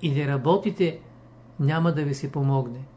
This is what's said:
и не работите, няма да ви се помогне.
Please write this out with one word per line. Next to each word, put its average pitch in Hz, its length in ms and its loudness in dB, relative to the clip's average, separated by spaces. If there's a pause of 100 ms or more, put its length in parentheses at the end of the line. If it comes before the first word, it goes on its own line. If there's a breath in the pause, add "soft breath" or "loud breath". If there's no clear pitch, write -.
и 151 100 0
не 143 160 0
работите, 165 720 0 (600)
няма 160 340 2
да 151 100 0
ви 143 100 -2
се 135 180 -8
помогне. 135 540 -2 (120)